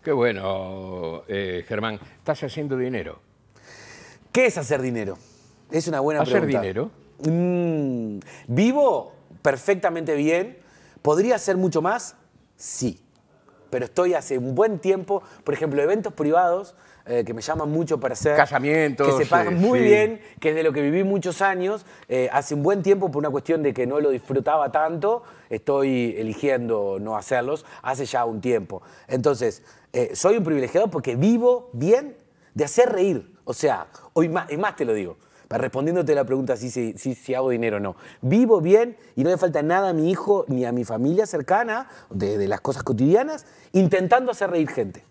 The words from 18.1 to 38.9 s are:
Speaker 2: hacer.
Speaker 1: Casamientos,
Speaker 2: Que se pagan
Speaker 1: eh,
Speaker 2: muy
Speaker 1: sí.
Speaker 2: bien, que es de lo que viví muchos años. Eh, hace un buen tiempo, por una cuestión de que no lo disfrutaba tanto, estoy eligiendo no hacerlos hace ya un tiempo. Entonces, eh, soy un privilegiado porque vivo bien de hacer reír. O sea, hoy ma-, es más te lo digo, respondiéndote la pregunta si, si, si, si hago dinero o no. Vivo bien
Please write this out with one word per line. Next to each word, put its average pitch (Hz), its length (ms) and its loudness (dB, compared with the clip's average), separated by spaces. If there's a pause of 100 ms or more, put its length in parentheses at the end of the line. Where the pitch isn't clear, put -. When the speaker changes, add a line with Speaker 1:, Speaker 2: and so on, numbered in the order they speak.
Speaker 2:
hacer. 147 240 2
Speaker 1:
Casamientos, 143 800 0
Speaker 2:
Que 151 80 0
se - 40 -12
pagan 175 280 0
Speaker 1:
eh, - 20 0
Speaker 2:
muy 247 200 2
Speaker 1:
sí. 226 60 4
Speaker 2:
bien, 214 360 4 (180)
que 160 100 -2
es 156 60 -2
de 160 80 -2
lo 156 80 2
que 147 100 -4
viví 156 220 0
muchos 190 380 -2
años. 196 440 -2 (220)
Eh, 127 240 0
hace 139 220 -2
un 147 100 -2
buen 196 200 2
tiempo, 190 280 4
por 139 80 -4
una 147 120 -2
cuestión 151 320 0
de 135 100 0
que 123 140 -2
no 139 120 0
lo 147 120 2
disfrutaba 139 600 0
tanto, 165 520 0 (260)
estoy 127 680 0
eligiendo 110 840 -2
no 107 160 -4
hacerlos 131 480 -2 (160)
hace 131 240 -4
ya 120 200 0
un 110 160 -4
tiempo. 104 420 -2 (240)
Entonces, 127 560 0 (280)
eh, 123 220 -2
soy 208 240 2
un 208 60 0
privilegiado 156 460 2
porque 135 260 -4
vivo 233 580 4
bien 233 420 0 (380)
de 151 120 0
hacer 240 260 4
reír. 180 420 0 (100)
O 127 100 -8
sea, 113 340 -2 (260)
hoy 165 160 4
ma-, 160 200 -2
es 151 80 -4
más 196 200 -2
te 143 80 -2
lo 113 80 0
digo, 92 240 -4 (320)
respondiéndote 143 680 0
la 139 80 2
pregunta 131 320 -2
si, 117 160 -8
si, 117 260 -4
si, 131 180 -6
si - 200 -6
hago 131 140 0
dinero 117 280 0
o - 40 -4
no. 98 160 -6 (240)
Vivo 214 400 4
bien 214 340 4 (220)